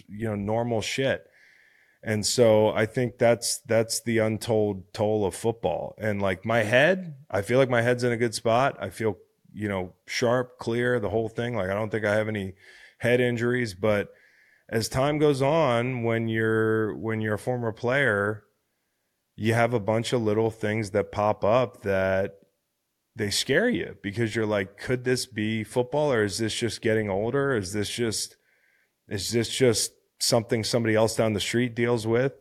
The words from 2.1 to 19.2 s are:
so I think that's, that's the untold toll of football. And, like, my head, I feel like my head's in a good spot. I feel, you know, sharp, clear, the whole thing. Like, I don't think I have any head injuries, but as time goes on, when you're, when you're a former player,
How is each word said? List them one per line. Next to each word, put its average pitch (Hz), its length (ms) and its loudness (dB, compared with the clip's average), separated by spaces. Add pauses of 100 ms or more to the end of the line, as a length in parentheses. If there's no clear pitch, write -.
so 107 460 6
I 98 160 2
think 123 320 -4
that's, 117 480 2
that's 113 380 0
the 113 160 0
untold 107 760 -2
toll 107 320 0
of 87 80 -2
football. - 640 -4
And, 101 240 -2
like, 95 240 -2
my 113 160 2
head, 147 540 2 (160)
I 101 100 0
feel 120 160 0
like 135 140 4
my 120 100 4
head's 120 220 0
in 123 80 2
a 117 60 -2
good 113 180 -2
spot. 120 440 2
I 98 120 -8
feel, 110 260 -2 (340)
you 104 160 -6
know, 95 260 -4 (120)
sharp, 123 540 0
clear, 123 400 0
the 101 100 -2
whole 110 200 -2
thing. 117 260 -6
Like, 92 160 -2
I - 20 0
don't 107 160 -2
think 107 160 -2
I 104 80 2
have 107 140 2
any 101 260 -6 (460)
head 120 200 2
injuries, 120 540 0
but 101 400 0 (560)
as 113 200 -2
time 139 280 0
goes 147 240 2
on, 131 640 0
when 113 240 0
you're, 110 680 2
when 110 240 -4
you're 110 140 -2
a 101 60 -4
former 120 320 -4
player, 110 720 0 (960)